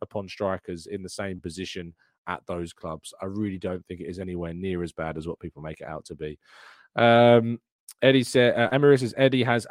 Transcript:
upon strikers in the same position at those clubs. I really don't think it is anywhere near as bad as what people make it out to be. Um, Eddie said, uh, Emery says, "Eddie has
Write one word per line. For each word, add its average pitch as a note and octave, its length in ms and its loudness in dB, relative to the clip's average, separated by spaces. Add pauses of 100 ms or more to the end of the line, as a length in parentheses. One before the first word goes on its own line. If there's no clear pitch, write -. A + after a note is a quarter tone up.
upon G2+ 260 -12
strikers F#2 600 -8
in F#2+ 160 -12
the F2+ 60 -16
same F#2+ 300 -10
position F2 540 -12 (340)
at F2+ 180 -8
those F2 280 -10
clubs. D#2+ 480 -14
I F#2+ 40 -10
really G2 340 -6
don't F#2 260 -8
think F2+ 160 -14
it D#2+ 80 -12
is F2+ 100 -12
anywhere F2 340 -8
near F2+ 300 -6
as E2 80 -8
bad D#2+ 260 -8
as D#2+ 100 -10
what E2+ 120 -10
people D#2+ 220 -16
make D#2 180 -14
it - 80 -16
out D#2 180 -12
to E2+ 100 -16
be. D2+ 240 -12 (560)
Um, A#2 680 6 (420)
Eddie C3 200 6
said, A#2+ 340 4
uh, A#2 140 2
Emery C#3+ 260 6
says, A#2+ 180 -4
"Eddie C3 280 4
has A#2+ 280 0